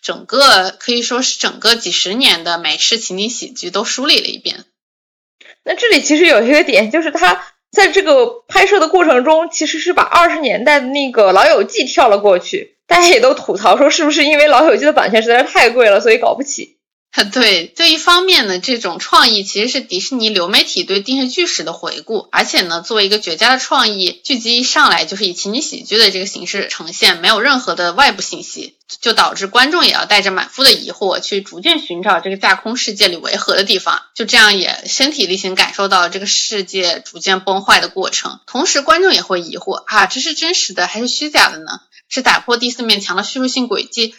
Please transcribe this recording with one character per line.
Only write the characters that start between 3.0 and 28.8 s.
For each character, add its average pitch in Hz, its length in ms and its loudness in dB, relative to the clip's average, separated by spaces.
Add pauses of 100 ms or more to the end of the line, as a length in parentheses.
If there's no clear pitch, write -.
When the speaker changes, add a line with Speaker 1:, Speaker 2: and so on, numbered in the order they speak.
Speaker 1:
景 208 120 -4
喜 - 240 -12
剧 175 180 -12
都 202 140 -4
梳 254 200 -6
理 294 140 2
了 - 80 -6
一 - 100 -8
遍。 - 280 -12 (960)
Speaker 2:
那 370 120 -4
这 480 120 -2
里 311 160 2
其 302 140 2
实 349 80 6
有 240 180 6
一 240 80 2
个 302 140 6
点， 214 260 2
就 330 100 0
是 311 100 -4
他 359 300 2 (300)
在 392 160 4
这 349 160 2
个 269 460 2
拍 381 180 4
摄 392 140 4
的 311 80 0
过 349 160 4
程 254 180 4
中， 320 260 2
其 302 160 -2
实 302 140 -6
是 330 140 -2
把 - 100 2
二 339 260 4
十 320 120 -4
年 220 240 -2
代 294 160 4
的 247 60 -6
那 277 220 -2
个 214 220 4
《老 196 140 6
友 285 180 4
记》 381 260 -2
跳 269 200 4
了 202 80 4
过 202 200 4
去， - 480 -8
大 349 120 2
家 349 100 6
也 269 140 6
都 262 120 6
吐 - 220 -4
槽 196 220 4
说 277 120 6
是 320 140 0
不 294 80 2
是 294 140 2
因 294 120 2
为 294 120 6
《老 285 160 6
友 254 100 6
记》 220 100 -2
的 302 60 6
版 220 180 2
权 220 140 2
实 233 60 -2
在 233 80 6
是 285 120 2
太 277 200 4
贵 233 200 4
了， 202 120 4
所 220 100 4
以 220 60 6
搞 - 180 0
不 262 80 -8
起。 - 360 -12 (340)
Speaker 1:
<laughs> 202 200 -2
对， 202 420 2
就 330 80 -2
一 320 140 2
方 349 260 2
面 330 240 2
呢， 185 100 -4
这 240 200 -4
种 180 200 -6
创 269 340 2
意 202 120 -2
其 196 180 -6
实 233 60 -2
是 262 140 -4
迪 180 180 -8
士 - 160 -6
尼 220 140 -2
流 185 180 -2
媒 247 160 2
体 196 220 -6
对 196 160 -2
电 254 180 -4
视 254 80 -2
剧 339 180 -2
史 170 200 -6
的 165 80 -8
回 156 260 -10
顾， 208 320 -6
而 190 140 0
且 254 160 -2
呢， 170 200 -6
作 226 140 -6
为 208 100 2
一 190 40 -2
个 214 100 0
绝 165 160 -8
佳 226 160 2
的 262 80 0
创 262 300 0
意， 190 340 -6
剧 254 160 -4
集 226 180 -2
一 247 60 -2
上 269 260 2
来 165 140 0
就 196 140 -8
是 208 80 -4
以 175 80 -4
情 196 200 -8
景 277 80 -4
喜 - 220 -10
剧 208 140 -4
的 220 120 4
这 190 100 -4
个 190 60 -6
形 180 220 -10
式 202 220 -6
呈 170 240 -12
现， 185 240 -2
没 170 100 -4
有 214 140 0
任 262 180 0
何 170 160 -4
的 175 160 -2
外 240 220 2
部 196 80 -10
信 - 220 -10
息， - 340 -16 (240)